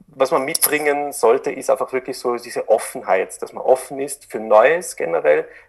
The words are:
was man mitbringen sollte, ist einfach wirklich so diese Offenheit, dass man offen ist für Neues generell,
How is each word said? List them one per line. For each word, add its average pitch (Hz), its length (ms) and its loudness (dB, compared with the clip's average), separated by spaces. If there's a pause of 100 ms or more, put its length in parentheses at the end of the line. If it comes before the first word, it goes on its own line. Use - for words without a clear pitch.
was 135 220 0
man 135 140 2
mitbringen 147 680 -2
sollte, 135 380 2
ist 131 200 -4
einfach 127 220 -2
wirklich 131 260 -6
so 120 180 -4
diese 123 320 -8
Offenheit, - 720 -2
dass - 120 -10
man - 120 -10
offen - 360 0
ist - 300 -10
für 110 100 -8
Neues 117 560 4
generell, 156 500 0 (220)